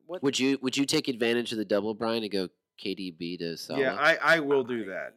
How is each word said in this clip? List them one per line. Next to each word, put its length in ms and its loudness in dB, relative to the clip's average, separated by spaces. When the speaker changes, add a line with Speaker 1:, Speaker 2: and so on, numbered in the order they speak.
Speaker 1:
what? 160 -8
Speaker 2:
Would 160 2
you, 220 4
would 160 -2
you 80 2
take 240 0
advantage 420 0
of 60 -4
the 80 -2
double, 280 0
Brian, 280 -2
to 80 -6
go 180 0
K 180 -4
D 160 -6
B 260 -6
to 200 -6
Salah? 240 -4
Speaker 3:
Yeah, 140 0
I, 260 4
I 180 4
will 240 2
do 220 -4
that. 320 -8